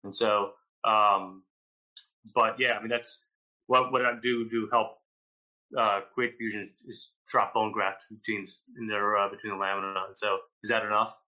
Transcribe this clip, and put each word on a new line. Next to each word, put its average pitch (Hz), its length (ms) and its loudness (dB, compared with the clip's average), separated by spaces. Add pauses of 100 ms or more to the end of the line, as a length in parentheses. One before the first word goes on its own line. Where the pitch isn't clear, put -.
And 98 100 -12
so, 104 380 2 (320)
um, 98 600 2 (920)
but 110 240 4
yeah, 123 140 2
I 107 60 -2
mean, 113 100 -8
that's - 280 -4 (500)
what, 127 240 4
what 123 140 2
I 120 160 2
do 117 280 0
to 110 220 -2
help, 113 260 0 (800)
uh, 101 240 4 (120)
create 120 220 -2
fusion 107 280 -6
is, 92 80 -16 (160)
is - 240 -16 (160)
drop 107 260 0
bone 110 180 2
graft 98 400 -2
between, 104 340 -8 (340)
in 110 80 -8
their, 104 300 0
uh, 101 120 2
between 101 240 -8
the 95 60 -8
lamina. 98 480 -4
And - 100 -18
so 98 220 -2 (240)
is 104 60 -8
that 110 160 0
enough? 107 320 0 (120)